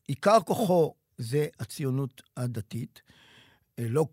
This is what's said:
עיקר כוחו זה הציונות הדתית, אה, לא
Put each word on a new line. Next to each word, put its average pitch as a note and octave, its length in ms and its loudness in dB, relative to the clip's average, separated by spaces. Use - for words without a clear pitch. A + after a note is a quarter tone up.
עיקר G3+ 320 4
כוחו F3+ 540 2
זה C3 280 -2
הציונות C3 640 -4
הדתית, A#2+ 680 -8
אה, A#2 100 -4
לא C#3 240 0